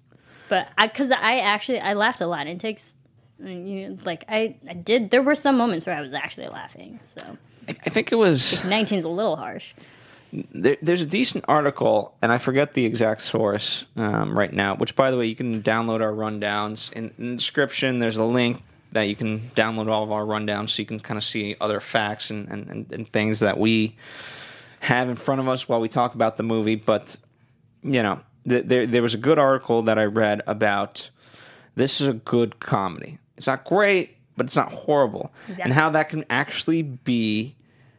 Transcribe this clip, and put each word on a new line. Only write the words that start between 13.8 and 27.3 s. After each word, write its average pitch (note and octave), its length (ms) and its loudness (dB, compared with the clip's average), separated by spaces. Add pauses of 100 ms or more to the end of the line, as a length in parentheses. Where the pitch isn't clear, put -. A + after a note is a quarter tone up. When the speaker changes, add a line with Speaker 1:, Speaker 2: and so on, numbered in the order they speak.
Speaker 2:
um, G#2+ 420 0
right G2+ 160 2
now, G2 220 2
which, - 200 -4
by C3+ 140 4
the C3 80 0
way, A#2+ 100 0
you A2+ 80 -4
can A2+ 280 -4
download A2+ 380 0
our A2 100 0
rundowns. G#2+ 840 -4
In, A2+ 240 -10
in A#2+ 140 -8
the B2 60 -6
description, C3 640 0
there's A2+ 180 0
a A2 80 2
link A#2+ 360 0 (300)
that A2 120 0
you G#2 120 0
can A2 400 -4
download A2 340 -2
all G#2+ 140 0
of G#2+ 80 -6
our G#2+ 120 -4
rundowns G#2+ 480 -4
so - 100 -4
you G#2+ 40 -6
can G#2+ 140 -10
kinda G#2+ 220 -8
see G#2 380 -6
other G#2 200 -2
facts G#2+ 520 -4
and, G#2+ 180 -10
and, G#2 200 -10
and, G#2+ 240 -12
and A2+ 180 -10
things G#2+ 280 0
that G#2 180 2
we A2 380 2 (840)
have B2+ 280 2
in A#2+ 60 -2
front C3+ 260 -2
of C3 80 0
us B2+ 200 -2
while A#2+ 120 4
we A2+ 80 0
talk B2 260 0
about A2+ 220 2
the G#2+ 60 -4
movie. A2+ 320 2
But, G#2+ 400 0 (640)